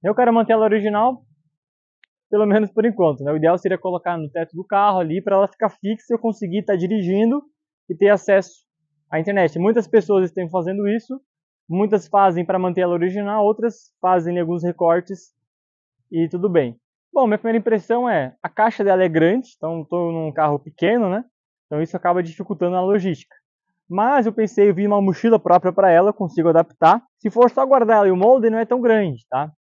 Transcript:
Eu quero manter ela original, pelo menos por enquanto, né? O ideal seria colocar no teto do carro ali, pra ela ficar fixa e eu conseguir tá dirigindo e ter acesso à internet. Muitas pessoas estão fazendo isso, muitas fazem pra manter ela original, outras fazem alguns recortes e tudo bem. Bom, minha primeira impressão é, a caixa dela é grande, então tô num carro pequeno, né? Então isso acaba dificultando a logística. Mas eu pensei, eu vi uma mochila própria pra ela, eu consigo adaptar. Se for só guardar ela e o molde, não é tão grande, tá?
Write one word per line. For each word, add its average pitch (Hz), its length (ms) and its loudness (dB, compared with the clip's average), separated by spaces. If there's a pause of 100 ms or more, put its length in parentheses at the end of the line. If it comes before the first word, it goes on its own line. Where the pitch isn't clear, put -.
Eu 175 100 -2
quero 240 200 2
manter 220 180 2
ela 220 140 2
original, 214 580 0 (1040)
pelo 208 160 2
menos 208 240 2
por 220 140 -4
enquanto, 175 400 0
né? 143 80 -4
O 156 60 -2
ideal 165 200 2
seria 185 200 -4
colocar 175 400 -6
no 156 120 -10
teto 165 280 -8
do 180 80 -12
carro 202 340 0
ali, 170 220 -4
pra 196 160 0
ela 196 100 2
ficar 202 220 -4
fixa 214 400 -8
e 233 60 -2
eu 226 40 -4
conseguir 208 440 -6
tá 202 120 -2
dirigindo 202 640 -2 (480)
e 180 60 -8
ter 196 140 2
acesso 196 560 0 (440)
à 160 120 -4
internet. 175 360 -2
Muitas 214 300 0
pessoas 202 380 2
estão 180 240 -8
fazendo 185 360 -4
isso, 226 320 -4 (480)
muitas 196 440 -2
fazem 190 340 2
pra 185 160 -2
manter 185 220 -2
ela 180 120 0
original, 202 520 -2
outras 220 560 -4
fazem 175 360 0
alguns 170 280 -4
recortes 175 680 -4 (760)
e 165 160 -2
tudo 175 220 -4
bem. 139 280 -2 (340)
Bom, 269 140 2
minha 208 140 0
primeira 226 180 -2
impressão 226 500 -2
é, 151 340 -2
a 175 60 -10
caixa 214 360 -2
dela 190 200 2
é 180 60 2
grande, 165 480 0
então 165 260 -8
tô 170 280 -4
num 160 200 -6
carro 147 280 -2
pequeno, 196 500 -2
né? 214 160 -6 (400)
Então 151 160 -6
isso 165 160 -8
acaba 180 240 -2
dificultando 175 540 -6
a 185 60 0
logística. 185 540 -2 (540)
Mas 226 380 0
eu 226 40 -4
pensei, 208 380 2
eu 185 60 0
vi 196 100 -2
uma 202 160 0
mochila 202 380 2
própria 180 340 2
pra 190 160 4
ela, 175 200 6
eu 202 40 -4
consigo 165 360 -2
adaptar. 165 540 2 (140)
Se 208 140 -6
for 240 180 4
só 262 160 0
guardar 233 320 4
ela 208 100 4
e 190 40 4
o 185 40 2
molde, 226 360 4
não 226 80 -2
é 226 60 -2
tão 247 140 -2
grande, 214 480 0
tá? 147 240 -6 (120)